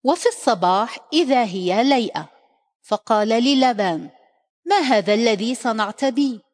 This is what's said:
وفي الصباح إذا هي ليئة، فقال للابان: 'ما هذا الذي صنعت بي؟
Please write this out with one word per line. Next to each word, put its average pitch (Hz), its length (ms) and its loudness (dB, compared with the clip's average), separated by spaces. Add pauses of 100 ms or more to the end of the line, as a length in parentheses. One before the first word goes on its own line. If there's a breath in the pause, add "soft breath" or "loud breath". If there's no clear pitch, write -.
وفي 349 240 0
الصباح 202 680 0 (140)
إذا 269 320 2
هي 190 400 -2
ليئة، 226 440 0 (540)
فقال 214 460 0
للابان: 226 840 0 (560)
'ما 392 120 2
هذا 214 360 2
الذي 226 400 0
صنعت 220 500 -4
بي؟ 262 360 -2 (140)